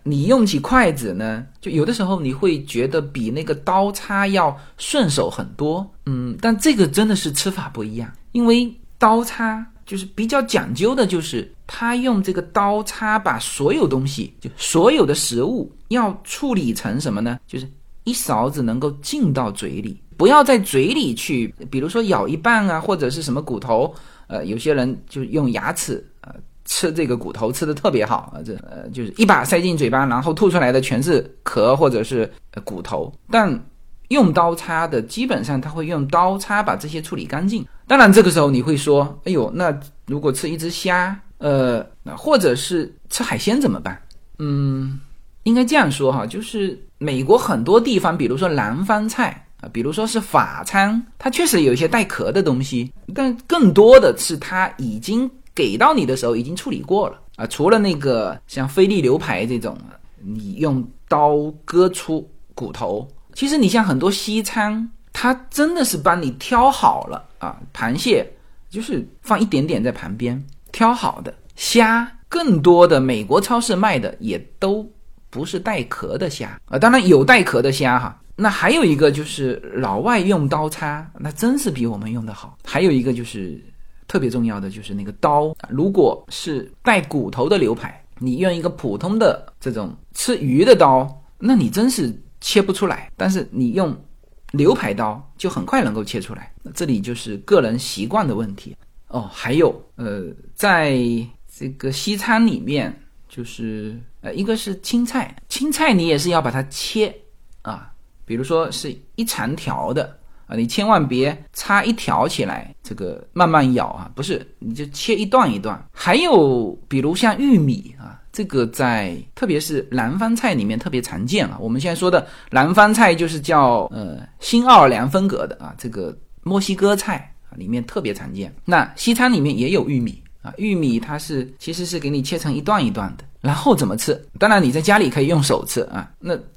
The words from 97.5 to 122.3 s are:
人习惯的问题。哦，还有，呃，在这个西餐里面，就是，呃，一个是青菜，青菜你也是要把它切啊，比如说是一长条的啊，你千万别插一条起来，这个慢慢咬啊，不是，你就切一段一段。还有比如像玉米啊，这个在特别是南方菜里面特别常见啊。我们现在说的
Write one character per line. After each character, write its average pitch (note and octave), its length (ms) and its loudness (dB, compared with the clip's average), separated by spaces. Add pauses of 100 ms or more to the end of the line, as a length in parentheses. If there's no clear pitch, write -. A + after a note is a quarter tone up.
人 A2+ 180 0
习 G#2 260 -6
惯 F3+ 220 0
的 A2+ 80 -2
问 G#2+ 220 -4
题。 - 180 -18 (320)
哦， A2 240 -8
还 - 220 -6
有， D#3 280 2 (140)
呃， G2+ 300 -8 (280)
在 D#3+ 440 2 (600)
这 C#3 200 -10
个 C3+ 120 -6
西 G3+ 280 -4
餐 A3+ 280 2
里 G#3+ 140 0
面， B2 340 -4 (360)
就 A#2+ 160 -12
是， A2 520 -10 (220)
呃， - 160 -12
一 F#3+ 80 -4
个 A3 140 0
是 G3 240 -8
青 A#3+ 240 -2
菜， A#3 280 -6 (140)
青 D4 240 -4
菜 D4+ 220 2
你 E3+ 140 2
也 D3+ 100 4
是 E3+ 140 0
要 E3 100 2
把 A#2+ 100 -2
它 C3+ 120 -2
切 G3 500 -4 (480)
啊， A#2 280 -12 (360)
比 A2+ 100 -4
如 B2 80 -2
说 D#3+ 280 0
是 C#3+ 220 -8 (220)
一 A3+ 80 -4
长 C#3 320 -4
条 C#2+ 380 -4
的 - 240 -4 (300)
啊， - 100 -8
你 A#2 100 0
千 G3+ 200 -2
万 E3+ 200 4
别 C#3 460 0
插 - 300 0
一 A3+ 100 0
条 A2+ 340 0
起 C#3+ 160 -4
来， C2 400 -8
这 - 100 -14
个 F#2+ 380 -10
慢 F3 160 2
慢 C#3+ 260 4
咬 G2+ 140 0
啊， - 280 -12
不 C3+ 60 -10
是， - 240 -6 (140)
你 A2+ 140 -10
就 D3 140 -10
切 G#3 280 -2
一 G#3 100 -2
段 G#3+ 240 4
一 G#2 80 -2
段。 F#2+ 240 -8 (120)
还 F3+ 220 2
有 D3 640 4 (120)
比 C3+ 100 0
如 D3+ 160 0
像 A3 240 2
玉 C4+ 180 6
米 C3+ 400 0
啊， - 220 -18 (140)
这 G#3+ 120 -6
个 C3 220 0
在 A2+ 480 -2 (180)
特 - 140 -4
别 D#3 100 0
是 D3+ 320 -4
南 B2+ 300 -2
方 A3+ 160 0
菜 A3+ 180 0
里 A2+ 120 0
面 A2 120 -2
特 C#3+ 120 -6
别 B2+ 120 -2
常 F#2 240 -8
见 D3 220 0
啊。 - 140 -10
我 A2 80 -6
们 B2 100 -2
现 D3+ 80 -4
在 E3+ 80 -4
说 F3+ 160 0
的 E3 160 2 (240)